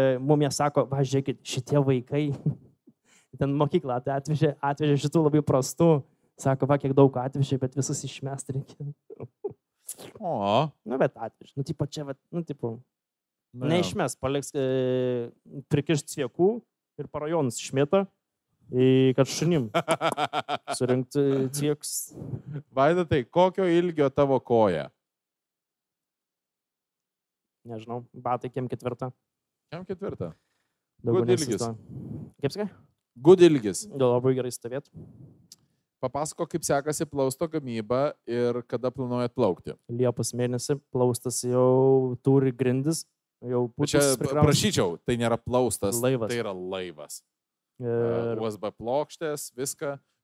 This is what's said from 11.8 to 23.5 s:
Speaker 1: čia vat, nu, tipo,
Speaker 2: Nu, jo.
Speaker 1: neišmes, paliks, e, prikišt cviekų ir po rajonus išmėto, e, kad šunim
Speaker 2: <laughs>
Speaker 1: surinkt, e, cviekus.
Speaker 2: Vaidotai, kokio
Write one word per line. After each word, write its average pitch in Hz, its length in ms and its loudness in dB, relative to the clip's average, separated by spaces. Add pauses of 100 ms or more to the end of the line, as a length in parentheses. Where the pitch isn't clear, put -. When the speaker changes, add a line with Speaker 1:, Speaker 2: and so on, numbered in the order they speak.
Speaker 1:
čia 151 180 -10
vat, 139 140 -10 (100)
nu, 170 140 -6
tipo, 123 380 -8 (720)
Speaker 2:
Nu, 123 100 -10
jo. 147 60 0
Speaker 1:
neišmes, 175 460 0
paliks, 135 360 -4
e, 127 800 0 (380)
prikišt 151 440 0
cviekų 156 360 0 (500)
ir 143 100 -10
po 151 140 -10
rajonus 151 340 -2
išmėto, 143 460 0 (680)
e, 131 440 4
kad 135 160 2
šunim 151 420 0
Speaker 2:
<laughs> 147 1040 -2
Speaker 1:
surinkt, 127 400 -2
e, 135 320 0
cviekus. 143 460 -4 (720)
Speaker 2:
Vaidotai, 160 580 2
kokio 185 400 2